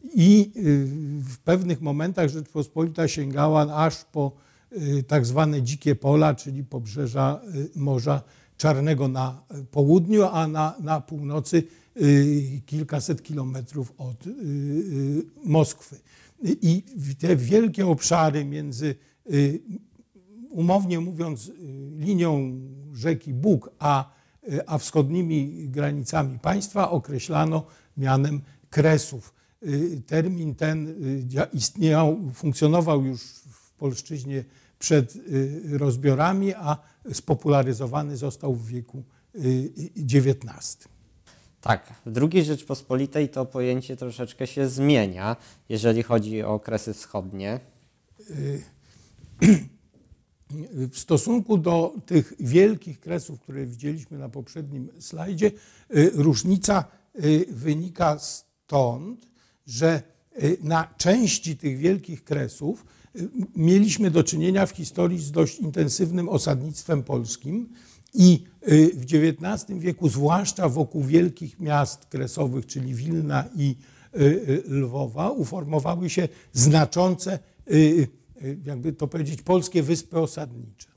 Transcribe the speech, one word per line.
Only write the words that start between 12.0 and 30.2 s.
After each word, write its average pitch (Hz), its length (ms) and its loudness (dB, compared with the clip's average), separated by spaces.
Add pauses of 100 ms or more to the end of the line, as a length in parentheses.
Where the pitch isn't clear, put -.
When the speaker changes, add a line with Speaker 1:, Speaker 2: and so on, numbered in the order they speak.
Speaker 1:
y, 143 640 4
kilkaset 151 580 -4
kilometrów 131 760 -8
od, 127 300 -12
y, - 20 -10
y, 143 920 -4 (200)
Moskwy. - 560 0 (440)
I, 202 180 0
i 180 220 2 (120)
w 139 200 -8
te 175 200 2
wielkie 185 520 2
obszary 156 580 2
między, 143 500 -6 (360)
y, 143 280 2 (880)
umownie 180 500 2
mówiąc, 165 480 -6
y, - 60 -18 (440)
linią 151 640 0 (340)
rzeki 139 400 -4
Bug 147 360 2 (100)
a, 139 320 0 (380)
y, 151 180 -4
a 156 100 -2
wschodnimi 156 920 -2
granicami 143 680 -2
państwa 190 520 -2
określano 156 720 -2 (340)
mianem 139 440 2 (280)
Kresów. 147 640 2 (300)
Y, 147 440 -4
termin 160 480 -2